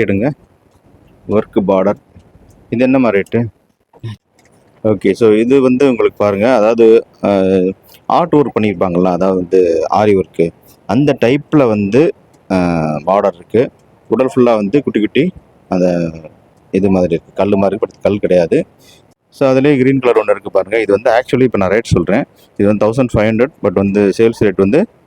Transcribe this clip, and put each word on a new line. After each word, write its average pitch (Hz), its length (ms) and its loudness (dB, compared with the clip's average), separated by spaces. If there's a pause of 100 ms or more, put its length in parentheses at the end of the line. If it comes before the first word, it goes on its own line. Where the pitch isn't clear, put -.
எடுங்க, 101 220 -4 (1080)
ஒர்க் 110 240 -2 (100)
பார்டர். 95 280 0 (760)
இது 117 140 -2
என்னம்மா 131 280 2
ரேட்டு? 98 240 -2 (1400)
ஓகே, 101 360 0
so 117 80 2 (160)
இது 123 120 2 (100)
வந்து 127 260 0
உங்களுக்கு 107 320 -2
பாருங்க, 104 240 0 (120)
அதாவது, 113 260 2 (420)
அ, 101 40 2 (840)
ஆர்ட் 165 220 -2
ஒர்க் 123 160 -2
பண்ணியிருப்பாங்கல்ல, 92 640 0
அதாவது 92 240 0
வந்து 90 200 2 (380)
ஆரி 107 200 2
ஒர்க்கு, - 260 -4 (480)
அந்த 143 180 2 (120)
டைப்ல 143 400 0 (100)
வந்து, 104 280 0 (540)
அ, - 20 2 (500)
பார்டர் 98 320 0
இருக்கு. 104 240 -2 (500)
உடல் 123 200 0
ஃபுல்லா 120 280 2
வந்து 104 240 -2
குட்டி - 200 -2
குட்டி - 180 -2 (520)
அந்த 90 120 0 (880)
இது 95 220 0
மாதிரி 90 200 0
இருக்கு, - 240 -12
கல்லு 101 220 0
மாதிரி 98 120 0
இருக்கு, - 160 -6
but - 160 -20
கல் 101 200 -2
கிடையாது. 90 340 0 (760)
So - 140 -2
அதுலயே 131 300 2
கிரீன் 135 220 2
கலர் 113 180 2
ஒண்ணு 104 140 -2
இருக்கு 98 240 -12
பாருங்க. 95 260 -4
இது 98 120 -2
வந்து 120 200 -2
actually 127 320 0
இப்ப 101 140 -2
நான் 92 120 0
ரேட் - 200 -2
சொல்றேன், 92 280 -2 (360)
இது 101 120 2
வந்து 104 140 0
தௌசண்ட் 120 300 -2
ஃபைவ் 107 160 2
ஹண்ட்ரட், 113 240 -2 (100)
but 95 180 -2
வந்து 101 200 2 (160)
சேல்ஸ் 113 280 2
ரேட் 98 180 0
வந்து 127 160 2 (260)